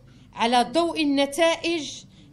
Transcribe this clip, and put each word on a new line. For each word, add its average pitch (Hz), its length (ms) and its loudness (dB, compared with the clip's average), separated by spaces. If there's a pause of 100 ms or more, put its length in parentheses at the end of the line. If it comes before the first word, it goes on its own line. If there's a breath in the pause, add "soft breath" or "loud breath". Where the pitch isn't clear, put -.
(320 loud breath)
على 240 300 2
ضوء 311 400 0
النتائج 311 1000 0 (280 loud breath)